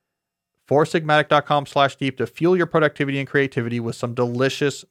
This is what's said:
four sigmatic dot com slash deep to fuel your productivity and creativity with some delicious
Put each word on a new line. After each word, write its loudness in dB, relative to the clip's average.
four 4
sigmatic 0
dot 2
com 0
slash 0
deep -4
to -2
fuel 0
your 0
productivity 0
and -6
creativity -2
with -6
some -6
delicious -2